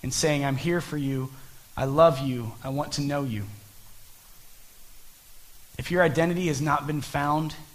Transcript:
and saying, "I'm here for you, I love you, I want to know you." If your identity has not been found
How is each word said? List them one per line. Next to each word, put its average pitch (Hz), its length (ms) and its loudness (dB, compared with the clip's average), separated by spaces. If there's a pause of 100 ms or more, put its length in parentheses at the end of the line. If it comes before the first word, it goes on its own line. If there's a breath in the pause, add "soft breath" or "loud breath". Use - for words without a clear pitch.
and 127 100 -4
saying, 151 320 2
"I'm 135 120 2
here 165 260 0
for - 160 -6
you, 135 320 -2 (480 loud breath)
I 123 80 0
love 147 340 6
you, 123 340 -2 (100)
I 135 60 -6
want 139 240 -4
to 147 80 -2
know 143 240 0
you." 104 200 -4 (2250)
If 131 140 -6
your 180 100 6
identity 170 460 4
has 143 140 0
not 143 260 2
been 151 140 -2
found 147 520 0 (220)